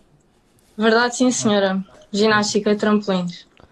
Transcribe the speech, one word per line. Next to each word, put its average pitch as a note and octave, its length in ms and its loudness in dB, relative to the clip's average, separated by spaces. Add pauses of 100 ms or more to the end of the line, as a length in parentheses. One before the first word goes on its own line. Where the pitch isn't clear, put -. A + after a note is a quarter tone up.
(760)
Verdade, A3+ 400 0
sim, B3+ 140 2
senhora. G3 540 0 (280)
Ginástica G#3 600 0
e G#3 40 0
trampolins. G3+ 720 -2 (260)